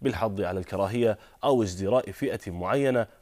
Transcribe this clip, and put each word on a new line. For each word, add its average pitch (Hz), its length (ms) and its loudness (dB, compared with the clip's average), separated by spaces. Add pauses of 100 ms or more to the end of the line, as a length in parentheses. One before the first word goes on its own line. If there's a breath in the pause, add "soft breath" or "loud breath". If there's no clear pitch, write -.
بالحض 107 400 -2
على 92 180 -2
الكراهية 98 580 0 (260 loud breath)
أو 127 200 4
ازدراء 98 480 0
فئة 107 400 -4
معينة 117 560 0 (140 soft breath)